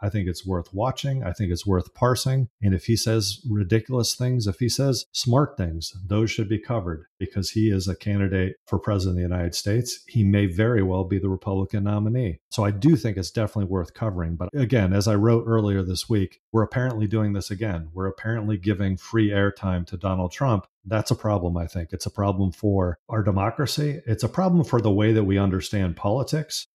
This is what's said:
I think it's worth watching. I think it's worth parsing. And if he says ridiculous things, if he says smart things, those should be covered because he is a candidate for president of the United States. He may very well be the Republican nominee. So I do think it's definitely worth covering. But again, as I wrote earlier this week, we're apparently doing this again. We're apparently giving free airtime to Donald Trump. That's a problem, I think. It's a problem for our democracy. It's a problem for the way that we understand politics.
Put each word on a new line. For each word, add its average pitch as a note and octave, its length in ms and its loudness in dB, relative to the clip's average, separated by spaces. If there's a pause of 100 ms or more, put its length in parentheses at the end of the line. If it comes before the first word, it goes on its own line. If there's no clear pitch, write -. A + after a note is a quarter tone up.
I G#2 80 -2
think G2+ 180 -2
it's F2 200 -6
worth F#2 260 -4
watching. C3 500 -4
I F2 100 -4
think F2+ 200 -2
it's F2 140 -4
worth F#2 260 2
parsing. B2+ 560 2 (140)
And G2 120 4
if F2+ 100 0
he A#2 120 2
says A2 440 0 (100)
ridiculous A2 640 0
things, B2+ 320 0
if G2+ 140 -2
he A#2+ 80 2
says C3+ 440 0
smart C3+ 460 0
things, E2 340 -6 (140)
those G#2+ 240 2
should G#2+ 180 -4
be G#2+ 120 0
covered F2 460 -6 (120)
because F#2 320 -4
he A2 200 2
is F#2+ 180 0
a F2+ 80 -4
candidate G2 580 0 (120)
for G2+ 120 0
president F#2+ 380 0
of - 0 -
the F2+ 200 -2
United E2+ 200 -4
States. A#2 500 -4
He A2+ 160 0
may G2+ 240 6
very G#2 380 2
well F#2 180 0
be F#2 160 -2
the G2 100 -2
Republican F#2+ 540 -2
nominee. G#2 560 -2 (120)
So A2 140 0
I G2+ 60 2
do G#2 300 4
think G#2+ 160 -4
it's F#2 140 -4
definitely G#2+ 340 -2
worth F#2 300 -4
covering. F2 420 -4
But F2+ 180 -8
again, A2+ 380 4
as G2+ 160 2
I A2 60 4
wrote A2+ 320 4
earlier G#2 360 2
this F2+ 260 -4
week, G2+ 320 0 (120)
we're A2 100 4
apparently A#2 440 -2
doing G#2 260 0
this G2 180 -6
again. F2+ 420 -4
We're F#2 140 -4
apparently G#2+ 520 -4
giving F#2+ 380 0
free G#2+ 340 0
airtime G2 560 0
to - 100 -10
Donald F#2 360 -2
Trump. A#2 340 0 (180)
That's G#2 260 -2
a A#2 60 4
problem, F2 400 0
I E2+ 100 -4
think. E2+ 260 -8
It's - 140 -10
a - 40 -6
problem G2 420 0
for F#2+ 460 0 (100)
our A2 140 0
democracy. A#2 840 -2
It's A2 180 0
a A2+ 40 -2
problem F3+ 360 2
for B2+ 160 2
the G#2+ 120 4
way G#2+ 200 4
that A2 120 4
we G2 140 4
understand F#2+ 580 0
politics. C3 800 -4